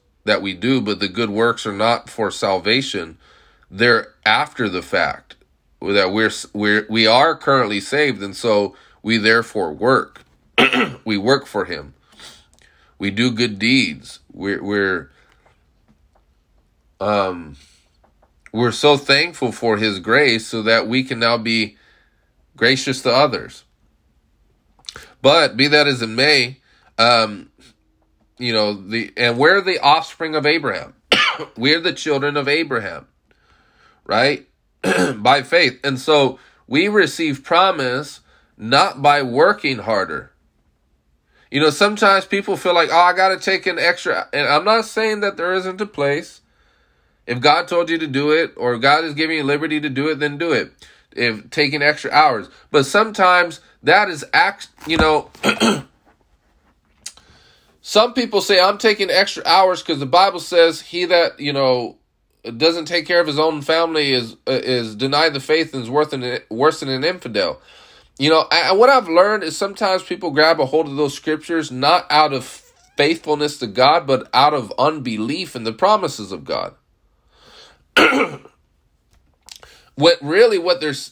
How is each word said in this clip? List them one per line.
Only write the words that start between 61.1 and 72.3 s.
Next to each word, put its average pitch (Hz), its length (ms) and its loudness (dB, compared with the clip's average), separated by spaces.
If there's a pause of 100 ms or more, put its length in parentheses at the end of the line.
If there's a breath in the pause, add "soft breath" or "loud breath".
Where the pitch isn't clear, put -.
you 143 120 -6
know, 127 460 0 (600)
doesn't 165 280 0
take 170 200 -4
care 175 140 2
of 165 80 2
his 143 100 -4
own 156 240 0
family 160 520 0
is, 117 200 -4 (140)
uh, 131 40 -2 (120)
is 117 320 -4
denied 143 380 0
the 139 60 -6
faith 156 340 -2
and 127 100 -8
is 113 60 -12
worse 147 220 0
than, 123 280 -6 (100)
worse 139 300 0
than 143 80 -8
an 131 160 -4
infidel." 107 580 -4 (580 soft breath)
You 139 100 2
know, 160 220 4
I, 160 220 2
what 226 160 6
I've 247 200 4
learned 196 340 2
is 156 140 -8
sometimes 196 460 -2
people 170 260 -8
grab 156 300 2
a 139 80 0
hold 156 200 0
of 139 80 -10
those 143 200 -2
scriptures 156 560 -6
not 135 400 0
out 151 220 2